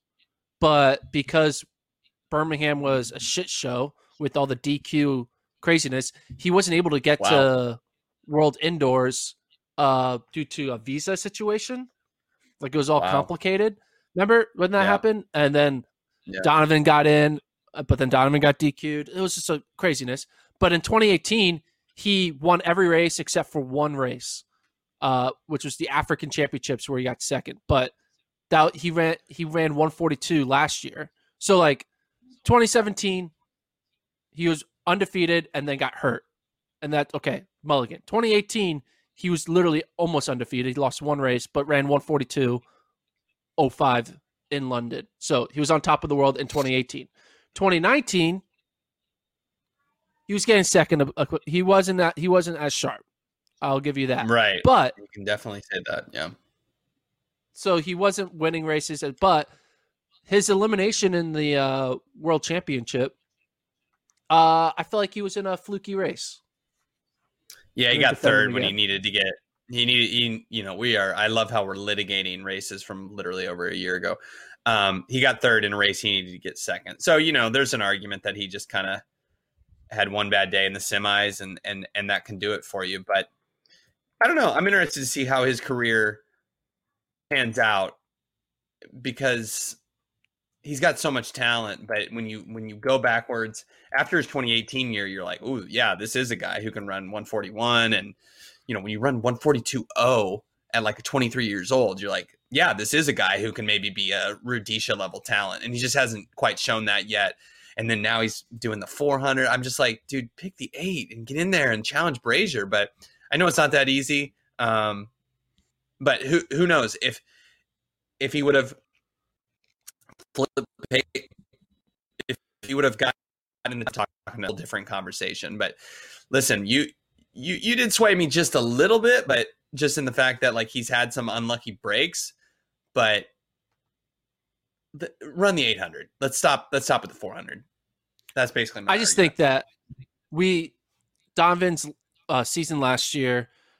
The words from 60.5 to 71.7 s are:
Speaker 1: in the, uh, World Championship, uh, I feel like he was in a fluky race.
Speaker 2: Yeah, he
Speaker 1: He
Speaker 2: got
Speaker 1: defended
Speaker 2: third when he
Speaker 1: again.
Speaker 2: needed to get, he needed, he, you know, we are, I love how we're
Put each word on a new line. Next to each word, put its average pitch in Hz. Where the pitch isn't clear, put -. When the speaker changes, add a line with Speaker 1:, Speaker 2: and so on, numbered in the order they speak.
Speaker 1:
in 165
the, 151
uh, 135
World 156
Championship, 139
uh, 165
I 170
feel 214
like 196
he 208
was 196
in 196
a 185
fluky 196
race. -
Speaker 2:
Yeah, 123
he 123
Speaker 1:
He 120
Speaker 2:
got 127
Speaker 1:
defended -
Speaker 2:
third 107
when 123
he 98
Speaker 1:
again. 101
Speaker 2:
needed 98
to 104
get, 98
he 120
needed, 120
he, 113
you 110
know, 95
we 113
are, 95
I 104
love 110
how 104
we're 95